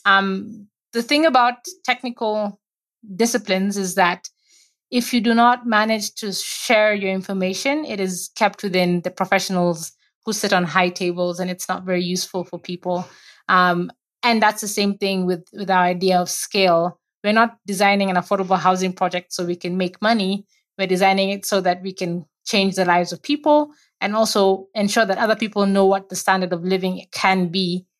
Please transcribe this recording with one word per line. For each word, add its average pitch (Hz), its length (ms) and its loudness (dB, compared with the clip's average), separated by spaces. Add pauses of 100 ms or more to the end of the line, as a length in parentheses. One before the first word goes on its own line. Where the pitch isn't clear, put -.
Um, 196 640 0 (240)
the 233 100 -2
thing 294 240 2
about 247 300 4 (280)
technical 214 760 -4 (540)
disciplines 202 600 0
is 190 200 -4
that 180 320 0 (600)
if 240 220 -2
you 240 80 2
do 226 140 2
not 240 320 4
manage 220 480 0
to 202 180 -8
share 214 640 0
your 196 160 -2
information, 190 760 -4
it 208 160 -8
is 185 360 -6
kept 196 260 0
within 180 400 0
the 180 80 -6
professionals 175 840 -2 (320)
who 220 80 -4
sit 208 200 -2
on 180 120 4
high 180 240 2
tables, 180 520 -4
and 185 100 -4
it's 180 180 -10
not 185 160 -6
very 185 180 -2
useful 180 400 -4
for 170 160 -12
people. 180 480 -6 (420)
Um, 180 420 2 (320)
and 233 200 2
that's 214 200 2
the 214 60 -8
same 202 280 -2
thing 196 300 -2
with, 180 260 -4
with 202 180 -8
our 185 140 2
idea 180 340 2
of 175 120 -2
scale. 175 680 0 (240)
We're 208 120 0
not 233 320 2
designing 202 420 2
an 185 80 -2
affordable 185 420 0
housing 185 360 0
project 180 400 -4
so 180 100 -6
we 175 120 -4
can 175 200 -6
make 185 240 -4
money. 202 460 0 (320)
We're 190 80 -2
designing 190 440 2
it 202 140 -8
so 196 160 0
that 180 220 0
we 190 100 -8
can 175 320 -6 (220)
change 196 300 0
the 190 100 2
lives 175 260 2
of 170 100 -12
people 294 500 2 (280)
and 208 160 -2
also 196 580 2
ensure 202 300 2
that 185 140 0
other 220 180 2
people 208 300 -2
know 196 180 4
what 196 240 2
the 185 80 -12
standard 185 360 0
of 170 120 -4
living 185 480 -2
can 190 360 2
be 180 360 -2 (160)